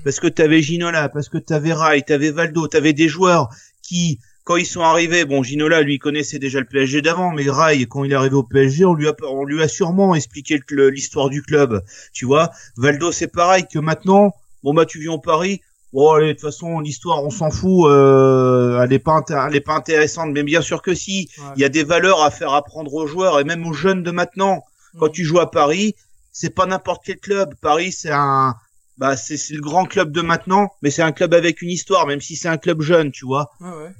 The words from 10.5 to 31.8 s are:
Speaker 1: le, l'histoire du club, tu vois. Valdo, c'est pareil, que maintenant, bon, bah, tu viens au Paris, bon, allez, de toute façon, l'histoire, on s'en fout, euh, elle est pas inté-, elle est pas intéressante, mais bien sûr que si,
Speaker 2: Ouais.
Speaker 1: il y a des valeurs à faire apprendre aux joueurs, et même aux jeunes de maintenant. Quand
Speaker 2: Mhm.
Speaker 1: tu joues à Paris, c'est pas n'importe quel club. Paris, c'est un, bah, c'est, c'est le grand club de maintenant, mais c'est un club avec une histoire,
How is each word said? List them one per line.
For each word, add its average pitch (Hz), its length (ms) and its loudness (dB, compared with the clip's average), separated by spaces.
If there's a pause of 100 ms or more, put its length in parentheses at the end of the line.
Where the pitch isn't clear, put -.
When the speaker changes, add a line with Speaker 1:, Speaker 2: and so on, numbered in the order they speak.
Speaker 1:
le, 139 200 4
l'histoire 139 400 -4
du 143 120 -8
club, 131 420 0 (300)
tu - 120 -10
vois. 156 260 2 (260)
Valdo, 147 340 0
c'est 160 200 -4
pareil, 180 400 2
que 160 80 -4
maintenant, 185 540 2 (300)
bon, 143 100 0
bah, 160 120 4
tu 160 140 -8
viens 160 140 -8
au 156 60 -6
Paris, 175 420 -2 (320)
bon, 143 180 4
allez, 156 160 4
de 156 60 -2
toute - 80 -16
façon, 165 400 -8
l'histoire, 151 420 -4
on 143 60 -6
s'en 156 220 -4
fout, 185 380 2
euh, 131 920 6
elle 127 100 2
est 135 80 4
pas 156 140 0
inté-, 156 200 0 (140)
elle 147 80 -2
est 143 60 0
pas 156 140 -2
intéressante, 156 580 -2
mais 147 100 -2
bien 151 180 0
sûr 156 200 -6
que 185 120 -2
si, 190 440 -8
Speaker 2:
Ouais. 147 60 -20 (120)
Speaker 1:
il 135 60 0
y 139 40 4
a 139 40 2
des 156 160 0
valeurs 170 360 2
à 147 100 4
faire 147 220 -6
apprendre 147 400 -4
aux 156 140 -4
joueurs, 170 320 0
et 143 60 2
même 165 200 -6
aux 165 80 -6
jeunes 180 300 -2
de 170 80 -6
maintenant. 175 520 -2 (360)
Quand 160 80 0
Speaker 2:
Mhm. 151 60 -8
Speaker 1:
tu 170 100 -6
joues 165 160 2
à 160 120 2
Paris, 180 440 0 (380)
c'est - 200 -8
pas 185 120 0
n'importe 185 400 -6
quel 185 140 -10
club. 196 420 -4
Paris, 170 320 -2
c'est - 180 -10
un, 135 440 0 (420)
bah, 135 180 -2
c'est, 147 220 -10
c'est 151 160 -10
le 151 80 -10
grand 156 240 -2
club 180 260 -2
de 156 100 -4
maintenant, 185 480 0 (120)
mais 143 80 0
c'est 143 120 -2
un 160 120 0
club 170 200 0
avec 170 280 2
une 175 80 -8
histoire, 175 380 -2